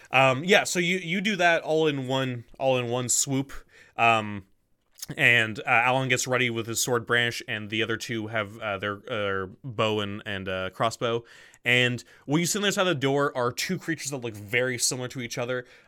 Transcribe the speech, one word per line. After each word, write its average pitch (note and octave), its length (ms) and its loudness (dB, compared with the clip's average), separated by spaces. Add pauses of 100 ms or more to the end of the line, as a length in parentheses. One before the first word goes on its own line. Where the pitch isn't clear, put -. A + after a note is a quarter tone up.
(100)
Um, C3 340 4
yeah, F3 200 4
so - 140 -2
you, F3+ 200 2
you F3+ 220 -2
do G3+ 160 0
that E3+ 260 4
all D#3+ 260 2
in C#3 180 0
one, B2+ 380 -2 (140)
all C3 200 2
in A#2+ 100 -2
one B2 200 -2
swoop. C3+ 440 0 (440)
Um, G#2+ 480 2 (720)
and, A#2 440 4
uh, - 60 -10
Alan B2+ 420 2
gets B2 180 0
ready B2+ 240 2
with A2+ 160 -4
his A2+ 140 -4
sword A#2+ 260 0
branch, A#2+ 420 0
and G#2+ 220 -8
the A2 120 0
other A2 140 -2
two A2 320 -6
have, A2 300 -6
uh, G#2+ 200 -4
their, G2+ 180 -4
uh, G2+ 120 -16
their G2 380 -2 (180)
bow G#2+ 360 0
and, G2+ 240 -6
and, F#2+ 240 -6
uh, F#2 220 -4
crossbow. A#2 540 -2 (400)
And B2 380 2 (220)
what D3 140 2
you F3 80 2
see G#3 120 -2
on G3 40 -2
the G3+ 60 0
other F#3+ 60 2
side G3 80 0
of F#3 60 2
the F3 60 2
door C#3 420 0
are B2 160 0
two - 260 -4
creatures - 320 -6
that C#3+ 80 -6
look A#2+ 180 -8
very A#2+ 420 0
similar B2+ 300 -2
to C3 120 -10
each A#2+ 180 -8
other. B2 280 -4 (220)